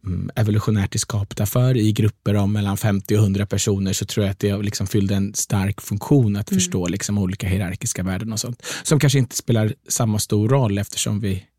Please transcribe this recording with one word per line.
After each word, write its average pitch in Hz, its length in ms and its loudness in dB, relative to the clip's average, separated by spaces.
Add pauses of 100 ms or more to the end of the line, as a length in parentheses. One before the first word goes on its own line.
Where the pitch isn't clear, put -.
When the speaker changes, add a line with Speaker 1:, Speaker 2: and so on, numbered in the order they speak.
Speaker 1:
mm, 92 300 -4
evolutionärt 107 580 2
är 107 40 -2
skapta - 480 -2
för, 127 300 2
i 107 160 4
grupper 107 420 0
om 101 180 2
mellan 101 240 0
femtio 104 400 0
och 107 60 4
hundra 98 240 2
personer, 98 460 0
så 104 120 -4
tror 104 220 0
jag 95 60 0
att - 60 -8
det 101 240 0
liksom 101 240 -4
fyllde 98 280 2
en 98 200 0
stark 98 460 -2
funktion 104 560 2
att 98 140 -6
Speaker 2:
Mm. - 100 2
Speaker 1:
förstå 98 280 -2
liksom 98 300 -2
olika 95 300 -2
hierarkiska 95 540 -4
värden 95 300 -4
och - 80 -4
sånt. - 220 -8 (200)
Som 147 180 2
kanske 139 180 4
inte 120 180 0
spelar 110 380 0 (140)
samma 110 300 0
stor 107 300 0
roll 120 300 2
eftersom 101 420 -4
vi 95 240 -4 (140)